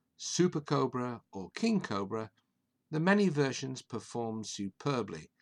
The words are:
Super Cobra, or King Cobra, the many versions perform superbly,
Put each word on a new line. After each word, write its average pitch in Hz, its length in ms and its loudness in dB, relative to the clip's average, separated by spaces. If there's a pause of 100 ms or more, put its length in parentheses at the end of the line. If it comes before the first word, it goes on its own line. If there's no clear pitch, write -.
(160)
Super - 440 2
Cobra, 127 600 0 (120)
or 95 240 -8
King 226 240 2
Cobra, 107 500 -4 (600)
the 156 100 -2
many 196 280 6
versions 135 540 0
perform 110 600 -6
superbly, 98 880 -4 (120)